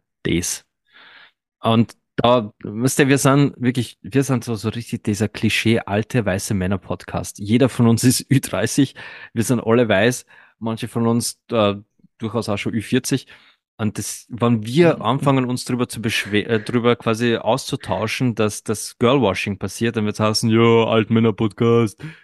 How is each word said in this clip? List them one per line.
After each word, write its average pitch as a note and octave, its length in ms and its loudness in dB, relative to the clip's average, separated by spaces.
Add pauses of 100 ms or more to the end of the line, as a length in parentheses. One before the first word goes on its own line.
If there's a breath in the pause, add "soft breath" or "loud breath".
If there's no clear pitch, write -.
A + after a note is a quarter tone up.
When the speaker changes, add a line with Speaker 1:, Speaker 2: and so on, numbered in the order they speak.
(240)
Speaker 1:
Das. - 420 -2 (920 loud breath)
Und A2+ 360 0 (200)
da, A#2 360 2 (100)
weißt A2+ 380 -2
du, C3+ 80 4
wir C#3 100 4
sind C#3+ 400 4
wirklich, B2 440 -2
wir C3 200 0
sind B2 220 -2
so, A#2+ 100 -6
so G#2+ 160 -4
richtig - 340 -10
dieser G#2 240 0
Klischee - 520 0
alte G#2 440 -2
weiße G2 300 -2
Männer F#2 240 0
Podcast. - 600 -10
Jeder A#2 300 2
von A#2+ 200 2
uns A2+ 160 2
ist - 260 2
Ü C3 100 4
dreißig, A2+ 540 -2 (380 loud breath)
wir A2+ 120 -2
sind A#2+ 160 0
alle A2+ 280 2
weiß, G#2+ 380 2 (320 soft breath)
manche A2+ 300 -6
von A#2 180 -2
uns, A#2 340 0 (100)
äh, G#2+ 240 2 (440)
durchaus A2 300 -6
auch G2+ 100 -2
schon A2 160 -6
Ü A2 80 -2
vierzig. - 440 -2 (520 loud breath)
Und G#2+ 200 -4
das, - 320 -10
wenn A#2 340 0
wir C#3+ 320 4
Speaker 2:
Mhm. - 60 -10
Speaker 1:
anfangen, C3+ 420 0
uns B2 220 -6
drüber B2 200 -2
zu - 140 -12
beschwe-, G#2 460 -2
äh, A2 140 0
drüber A#2 360 0
quasi A2+ 400 -2
auszutauschen, A2 960 -2
dass G#2+ 300 -2
das - 340 -8
Girlwashing A2 600 2
passiert, A#2 380 -4
dann G#2 100 -2
wird's G#2 140 -6
heißen, G#2+ 280 0
„Ja, A2+ 380 4
Altmänner-Podcast.“ A2+ 1160 2 (220 loud breath)